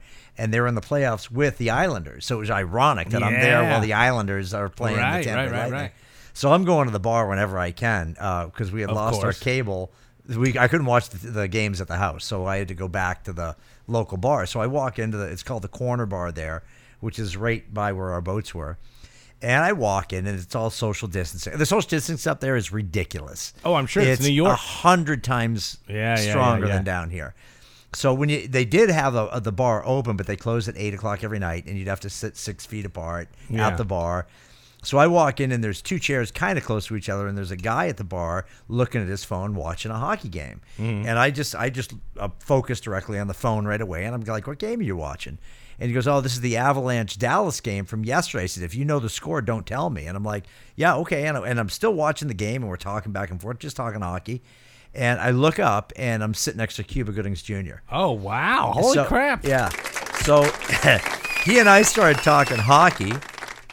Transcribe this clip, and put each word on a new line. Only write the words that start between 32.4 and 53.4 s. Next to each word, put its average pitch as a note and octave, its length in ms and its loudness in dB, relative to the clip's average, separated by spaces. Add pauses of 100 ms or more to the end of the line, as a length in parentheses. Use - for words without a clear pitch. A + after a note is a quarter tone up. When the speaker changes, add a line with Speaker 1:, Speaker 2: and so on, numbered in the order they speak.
Speaker 1:
feet G#2+ 200 -8
apart E2+ 440 -8 (200)
Speaker 2:
Yeah. A2 180 2
Speaker 1:
at F#2 100 0
the G#2+ 80 -2
bar. F2 400 -2 (580)
So - 140 0
I C#3+ 100 8
walk E3+ 320 4
in, C3 120 0
and A#2 120 0
there's G#2 200 -4
two F3+ 160 -2
chairs C3 320 -2
kinda F3+ 300 -2
close G#2+ 260 -4
to A2+ 80 -8
each G2+ 140 -8
other, G2+ 180 -4
and G2+ 100 -4
there's F#2+ 140 -6
a F#2+ 60 -8
guy A2+ 320 -2
at A#2 80 -6
the - 60 -8
bar F2 420 -4 (220)
looking A#2+ 360 0
at F2+ 40 -4
his G2 160 -6
phone G2+ 300 -4
watching F2 380 -6
a A2 80 -6
hockey E3+ 300 -4
game. C#2+ 320 -12 (180)
Speaker 2:
Mm-hmm. G#2+ 280 -4
Speaker 1:
And A#2 120 2
I C3 100 6
just, C#3+ 260 -4
I A#2 140 -2
just, B2+ 240 -8 (240)
uh, G2+ 120 -4 (100)
focused C3 460 0
directly G2 340 -4
on G2+ 80 -4
the G2 80 -4
phone G#2+ 320 -2
right G#2 140 -2
away, F2+ 240 -6
and A#2+ 100 -6
I'm A#2+ 60 -6
like, G#2+ 260 -6
"What C#3+ 120 -12
game A3+ 200 -4
are G#3+ 40 -2
you G2+ 120 -2
watching?" D2 440 -8 (400)
And B2 100 -2
he A#2 40 0
goes, A#2+ 140 2
"Oh, C#3 140 4
this B2+ 120 -2
is B2 80 -4
the A#2+ 160 0
Avalanche B2+ 600 0
Dallas D3 420 0
game G2 260 -4
from A2 200 -6
yesterday." B2+ 380 0
I F#2 40 -2
said, F2+ 160 -6
"If E2+ 120 -8
you C3+ 100 -2
know D3 140 2
the A2+ 100 -2
score, D#3 320 -4
don't A2 240 -2
tell C#3+ 240 -4
me." F2 160 -6
And F2 100 -8
I'm G2+ 80 -6
like, G#2 220 -6 (300)
"Yeah, D#3+ 220 4
okay." D3+ 280 -2
And, D3+ 120 -2
and A#2+ 220 -2
I'm G#2+ 100 -2
still G#3+ 240 0
watching D3+ 340 0
the B2+ 80 -4
game, G#2+ 260 -4
and A2 80 -6
we're F2+ 80 -6
talking G#2 340 -6
back G2 200 -4
and F2 100 -8